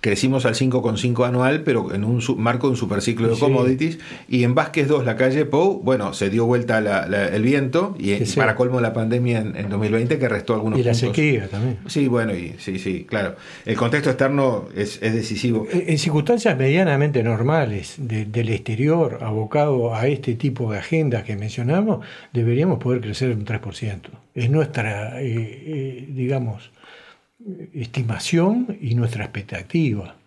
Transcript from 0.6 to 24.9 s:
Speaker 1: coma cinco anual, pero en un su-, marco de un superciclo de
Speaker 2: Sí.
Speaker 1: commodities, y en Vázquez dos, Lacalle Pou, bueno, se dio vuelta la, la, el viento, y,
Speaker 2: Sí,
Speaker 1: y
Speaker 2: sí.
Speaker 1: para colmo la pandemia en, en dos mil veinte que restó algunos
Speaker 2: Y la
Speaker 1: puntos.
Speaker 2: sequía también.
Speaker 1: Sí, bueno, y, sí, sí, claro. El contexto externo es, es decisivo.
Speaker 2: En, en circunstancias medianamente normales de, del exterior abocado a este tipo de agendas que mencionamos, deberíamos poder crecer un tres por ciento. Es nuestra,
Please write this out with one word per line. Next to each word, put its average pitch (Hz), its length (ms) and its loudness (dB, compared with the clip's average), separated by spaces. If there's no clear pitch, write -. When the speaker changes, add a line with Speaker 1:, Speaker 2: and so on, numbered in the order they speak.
Speaker 1:
coma 110 160 0
cinco 123 280 0
anual, 127 380 0
pero 117 300 0
en 101 100 -2
un 117 200 0
su-, 131 120 0
marco 120 320 0
de 131 40 4
un 123 60 0
superciclo 113 500 0
de 113 80 2
Speaker 2:
Sí. 117 60 -2
Speaker 1:
commodities, 135 580 2
y 123 160 2
en 123 120 4
Vázquez 147 320 2
dos, 143 180 2
Lacalle 131 400 2
Pou, 180 380 2
bueno, 107 300 0
se 101 180 0
dio 117 160 2
vuelta 117 340 2
la, 101 260 0
la, 98 200 2
el 104 160 0
viento, 143 560 2
y, 98 160 0
Speaker 2:
Sí, 117 80 -2
Speaker 1:
y - 20 0
Speaker 2:
sí. 104 140 -2
Speaker 1:
para 110 160 4
colmo 123 260 2
la 113 120 0
pandemia 120 460 0
en, 107 160 -4
en 101 140 -4
dos 101 100 -2
mil 107 120 0
veinte 123 260 2
que 131 100 0
restó 110 280 0
algunos 110 240 0
Speaker 2:
Y 120 40 2
la 117 80 4
Speaker 1:
puntos. 117 240 0
Speaker 2:
sequía 131 320 2
también. 104 380 -2
Speaker 1:
Sí, 143 220 0
bueno, 113 280 0
y, 85 220 -8
sí, 92 220 -6
sí, 92 280 -4
claro. 101 280 -4
El 113 120 -2
contexto 135 340 2
externo 135 560 2
es, 101 280 -4
es 110 100 0
decisivo. 110 580 0
Speaker 2:
En, 180 200 0
en 151 80 4
circunstancias 165 580 2
medianamente 143 640 4
normales 113 800 0
de, 110 260 -4
del 113 240 -2
exterior 131 720 0
abocado 117 720 0
a 117 140 0
este 127 260 0
tipo 123 380 -2
de 101 80 -4
agendas 127 440 0
que 107 120 -6
mencionamos, 131 680 0
deberíamos 123 460 2
poder 123 220 0
crecer 110 340 -2
un 104 100 -6
tres 107 140 -4
por 98 160 -10
ciento. 101 340 -8
Es 123 160 0
nuestra, 117 720 -2